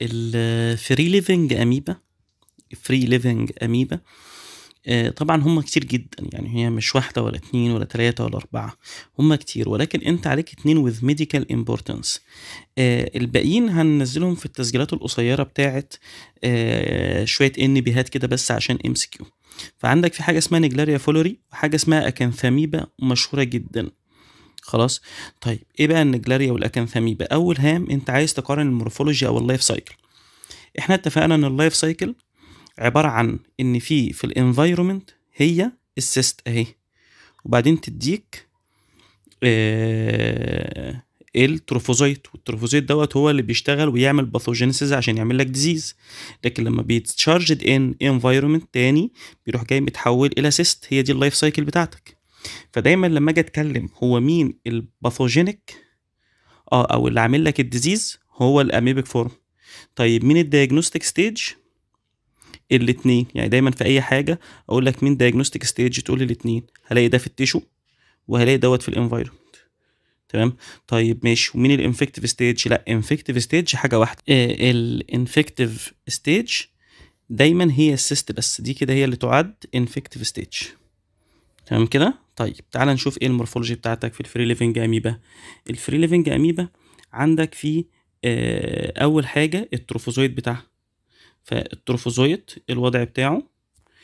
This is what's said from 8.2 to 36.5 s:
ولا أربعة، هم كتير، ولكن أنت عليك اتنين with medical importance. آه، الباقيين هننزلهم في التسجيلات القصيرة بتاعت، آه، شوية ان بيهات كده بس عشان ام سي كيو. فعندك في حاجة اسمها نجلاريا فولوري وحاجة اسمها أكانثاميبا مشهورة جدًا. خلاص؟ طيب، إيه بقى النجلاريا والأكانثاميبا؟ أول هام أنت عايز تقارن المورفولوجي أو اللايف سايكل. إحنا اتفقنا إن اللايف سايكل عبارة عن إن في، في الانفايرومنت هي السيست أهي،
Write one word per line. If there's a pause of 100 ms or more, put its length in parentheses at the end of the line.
ولا
أربعة، (420)
هم
كتير،
ولكن
أنت
عليك
اتنين
with
medical
importance. (580)
آه،
الباقيين
هننزلهم
في
التسجيلات
القصيرة
بتاعت، (500)
آه،
شوية
ان
بيهات
كده
بس
عشان
ام
سي
كيو. (520)
فعندك
في
حاجة
اسمها
نجلاريا
فولوري (140)
وحاجة
اسمها
أكانثاميبا (160)
مشهورة
جدًا. (720)
خلاص؟ (380)
طيب، (180)
إيه
بقى
النجلاريا
والأكانثاميبا؟
أول
هام
أنت
عايز
تقارن
المورفولوجي
أو
اللايف
سايكل. (840)
إحنا
اتفقنا
إن
اللايف
سايكل (640)
عبارة
عن (220)
إن
في،
في
الانفايرومنت (240)
هي (260)
السيست
أهي، (760)